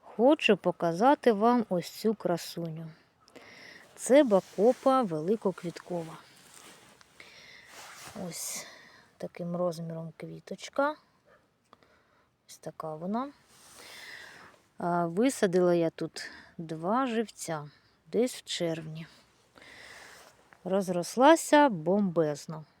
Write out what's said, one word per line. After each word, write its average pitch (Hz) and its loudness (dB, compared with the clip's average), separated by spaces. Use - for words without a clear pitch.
Хочу 226 4
показати 185 2
вам 226 2
ось 180 -2
цю 220 -2
красуню. 165 -4
Це 285 6
бакопа 247 2
великоквіткова. 170 -6
Ось - -10
таким 175 -8
розміром 165 -6
квіточка. 190 -6
Ось - -20
така 156 -12
вона. 214 -6
А, 175 0
висадила 180 2
я 165 2
тут - -10
два 170 -4
живця 165 -6
десь 240 0
в - -18
червні. 160 -6
Розрослася 208 4
бомбезно. 160 0